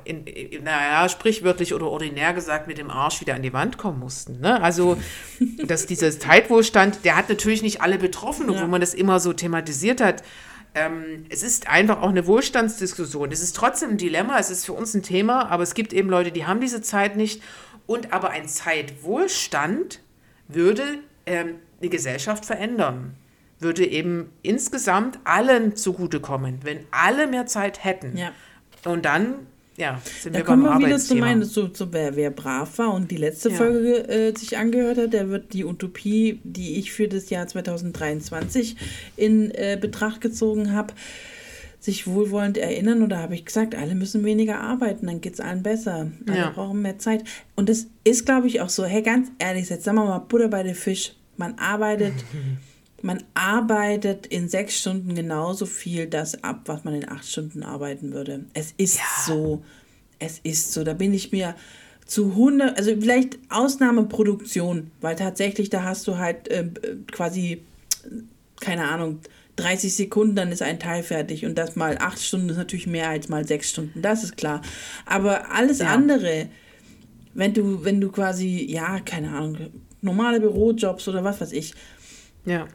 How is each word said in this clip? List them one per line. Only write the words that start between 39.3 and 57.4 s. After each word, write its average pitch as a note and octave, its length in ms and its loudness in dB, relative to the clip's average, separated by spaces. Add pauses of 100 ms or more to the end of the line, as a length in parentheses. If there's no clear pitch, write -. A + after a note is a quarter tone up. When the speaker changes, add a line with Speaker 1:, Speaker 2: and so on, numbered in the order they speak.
Speaker 2:
äh, G3 280 -2
Betracht G#3+ 440 -4
gezogen G#3+ 520 0
hab, G#3 200 -2 (840)
sich - 260 -4
wohlwollend G3+ 500 0
erinnern. G#3+ 460 2
Und G#3 80 4
da F3+ 100 0
hab E3 100 -6
ich F3 140 -6
gesagt, A3 300 -2
alle D#3 200 -2
müssen G3 300 0
weniger G#3+ 340 2
arbeiten, A3+ 480 -2
dann E3+ 140 -4
geht's F3 180 -10
allen F#3 240 -4
besser. G3 480 -2 (160)
Alle F#3+ 120 2
Speaker 1:
Ja. E3+ 120 2
Speaker 2:
brauchen G3 300 -4
mehr G3 180 -4
Zeit. A3 260 0 (320)
Und G3 120 2
das A3+ 200 2 (160)
ist, A#3+ 200 6
glaub C4 220 4
ich, A#3 160 0
auch F#3 80 -4
so. F#3+ 160 0
Hey, G#3 160 2
ganz B3 260 4 (100)
ehrlich, F#3 300 -2
jetzt E3+ 160 -6
sagen G#3 140 4
wir G#3 80 4
mal F#3+ 140 0
Butter A#3 280 4
bei G3 140 0
den F#3 120 -2
Fisch. - 380 -4 (240)
Man F3 220 -8
arbeitet, G#3 600 0
Speaker 1:
<laughs> - 840 -10
Speaker 2:
man F#3 200 -4 (100)
arbeitet G#3 920 0
in F3 240 -4
sechs G3+ 280 -2
Stunden F#3 360 -4
genauso E3+ 500 -4
viel F3 420 -6
das D#3 380 -6
ab, - 220 -8
was D#3 180 -8
man D3+ 80 -6
in D3 160 -6
acht - 180 -14
Stunden D#3 360 -10